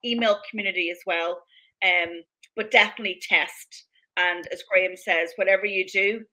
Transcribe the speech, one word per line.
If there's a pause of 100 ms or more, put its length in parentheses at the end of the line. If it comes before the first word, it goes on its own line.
email (100)
community
as
well. (400)
Um, (340)
but
definitely
test. (320)
And
as
Graham
says,
whatever
you
do